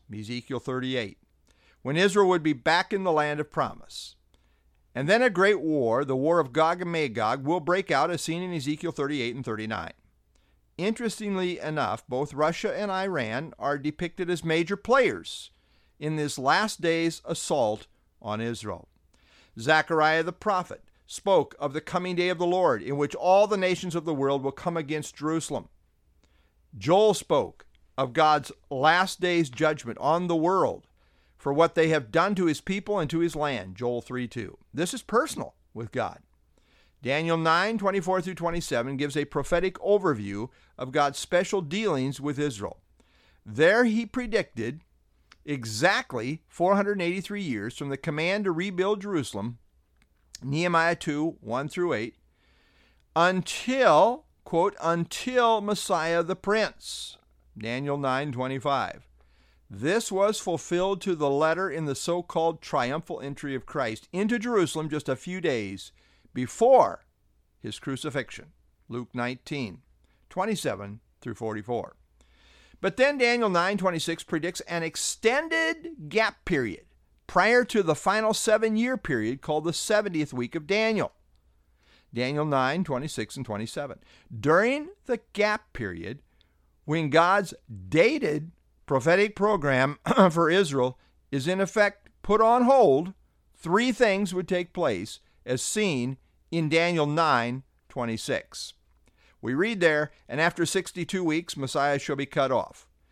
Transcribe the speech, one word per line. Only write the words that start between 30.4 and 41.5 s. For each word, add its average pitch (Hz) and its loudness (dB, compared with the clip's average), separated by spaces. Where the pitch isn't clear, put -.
for - -4
what 165 4
they 160 4
have 143 0
done 180 2
to 180 0
his 151 0
people 202 -4
and 151 -2
to 165 -2
his 170 0
land, 123 -4
Joel 120 -4
three 123 -6
two. 107 -12
This 160 -4
is 254 -10
personal - -2
with 113 -10
God. 107 -4
Daniel 165 0
nine 170 2
twenty-four 190 0
through 180 -8
twenty-seven 151 -4
gives 143 -4
a 143 0
prophetic 175 -2
overview 127 0
of 131 -8
God's 143 2
special 185 0